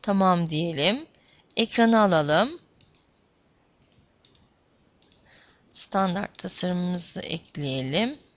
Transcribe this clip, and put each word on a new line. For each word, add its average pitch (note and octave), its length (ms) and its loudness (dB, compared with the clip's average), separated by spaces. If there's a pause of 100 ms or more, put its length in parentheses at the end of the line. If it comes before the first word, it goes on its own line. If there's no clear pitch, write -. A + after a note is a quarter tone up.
tamam F#3 460 2
diyelim. E3 580 -2 (500)
Ekranı A3+ 440 4
alalım. F#3 600 2 (3000)
Standart F#3+ 680 -2
tasarımımızı F3+ 840 -2
ekleyelim. D3 1000 -6 (180)